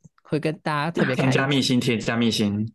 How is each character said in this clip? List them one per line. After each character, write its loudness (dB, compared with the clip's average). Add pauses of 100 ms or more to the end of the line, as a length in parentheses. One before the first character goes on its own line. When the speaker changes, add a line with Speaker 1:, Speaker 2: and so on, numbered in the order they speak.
(240)
Speaker 1:
会 -2
跟 -4
大 -4
家 -2
特 0
别 0
开 0
一 2
集。 2
Speaker 2:
添 -
加 2
密 2
信， 2
添 0
加 -2
密 2
信， 0